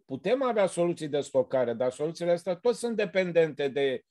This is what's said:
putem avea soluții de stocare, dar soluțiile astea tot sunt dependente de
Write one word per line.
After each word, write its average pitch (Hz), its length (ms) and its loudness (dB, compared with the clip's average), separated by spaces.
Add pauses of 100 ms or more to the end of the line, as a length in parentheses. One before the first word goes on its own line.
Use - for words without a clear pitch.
putem 208 380 -2
avea 220 240 2
soluții 170 420 -2
de 143 120 -2
stocare, 127 520 0
dar 123 180 0
soluțiile 170 420 -2
astea 175 220 -2
tot 233 200 0
sunt 233 220 -6
dependente 165 720 2
de 135 420 0